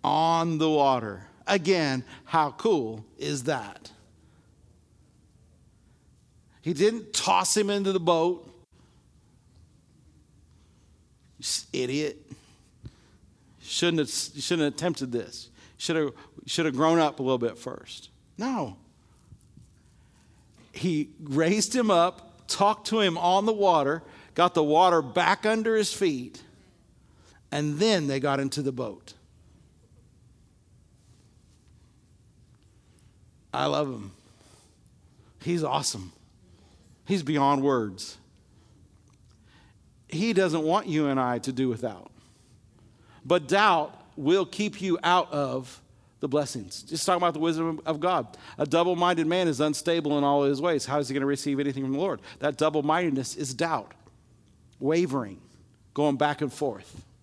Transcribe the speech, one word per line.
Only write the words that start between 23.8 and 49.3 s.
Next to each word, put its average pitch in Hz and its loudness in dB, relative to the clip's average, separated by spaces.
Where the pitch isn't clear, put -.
got 175 4
the 160 4
water 165 6
back 170 0
under 220 2
his 208 0
feet, 139 -4
and 147 -2
then 190 2
they 135 -2
got 139 0
into 139 -4
the 135 -2
boat. 117 -10
I 131 -2
love 143 -2
him. 104 -12
He's 165 -2
awesome. 127 -4
He's 185 0
beyond 143 2
words. 113 -2
He 208 -2
doesn't 170 2
want 165 0
you 151 0
and 135 0
I 123 0
to 131 -6
do 127 0
without. 107 -6
But 147 0
doubt 180 2
will 170 2
keep - -4
you 180 0
out 175 2
of 131 -6
the 147 -4
blessings. 131 -4
Just - -6
talking 180 2
about 170 4
the 156 -6
wisdom 165 -2
of 151 -4
God. 170 -2
A 147 0
double-minded 170 2
man 175 2